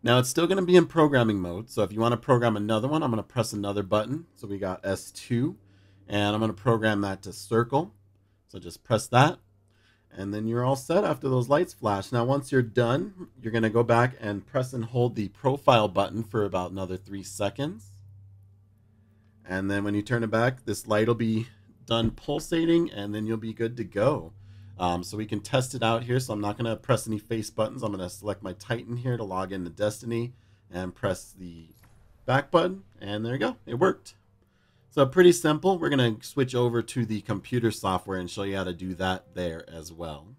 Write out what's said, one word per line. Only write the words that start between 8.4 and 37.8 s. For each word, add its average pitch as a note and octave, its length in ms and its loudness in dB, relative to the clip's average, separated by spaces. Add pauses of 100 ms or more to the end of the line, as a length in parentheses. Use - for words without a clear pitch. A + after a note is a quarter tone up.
So G2 120 -18
just F2 240 -16
press G#2+ 240 0
that, C#3 320 4 (720)
and F#2+ 200 -8
then G#2+ 140 -4
you're A#2 180 -2
all C3+ 120 2
set E3+ 280 0
after D#3 240 -2
those B2+ 220 0
lights E3+ 240 2
flash. G2+ 380 -2
Now A#2+ 120 2
once C3 280 -2
you're C3 100 4
done, C3 680 0 (120)
you're A2+ 100 -6
gonna A2+ 200 2
go A#2 100 4
back A#2+ 380 4
and G2+ 260 -6
press B2+ 280 -4
and A#2 120 -4
hold A#2+ 300 0
the G#2 140 -4
profile B2+ 580 4
button G2 360 -2
for G#2 220 -2
about F2+ 240 -2
another F#2 280 -6
three G2 260 -12
seconds. C#3 720 -6 (1500)
And F#2+ 280 -2
then G2+ 120 0
when G#2 120 -2
you G#2 80 0
turn A#2 200 0
it A2 60 -2
back, A#2+ 360 0
this G#2+ 200 -6
light A2 220 2
will A#2 80 2
be A2 320 -2 (400)
done A2+ 240 0
pulsating, E3 800 0
and G2+ 240 -8
then G#2+ 100 -4
you'll A2+ 120 -2
be A2 160 -8
good A#2 240 -4
to A2+ 60 -6
go. G2+ 500 -2 (440)
Um, F2+ 260 -2
so - 120 -12
we A2 100 -4
can G#2+ 140 -6
test B2+ 340 -2
it B2 100 -4
out A#2 200 0
here. B2 160 0
So B2+ 140 -6
I'm G#2 80 -4
not G#2 160 -4
gonna A2+ 180 -2
press - 320 -2
any A2 100 -4
face A2 320 -6
buttons. A2+ 320 -4
I'm A2 100 -4
gonna F#2 180 -6
select G2+ 340 -8
my F#2+ 80 -10
Titan A#2+ 460 -8
here B2 180 -2
to A2+ 80 -6
log F#2 300 -4
into F2+ 160 -6
Destiny A#2 640 -4 (360)
and F2+ 240 -8
press - 380 -4
the E2+ 380 -18 (560)
back C#3 260 0
button, F#3 320 2 (160)
and G#2+ 260 -6
there A#2 60 -4
you C3+ 80 -4
go, B3 160 -2 (100)
it A#2+ 100 -8
worked. - 400 0 (760)
So C#3 160 4
pretty F3 260 8
simple. E3+ 480 2
We're D#3+ 80 -2
gonna B2 320 2
switch B2+ 340 -2
over A#2+ 280 2
to A#2 240 -4
the G#2 160 -4
computer A2+ 500 -2
software F#2+ 480 -2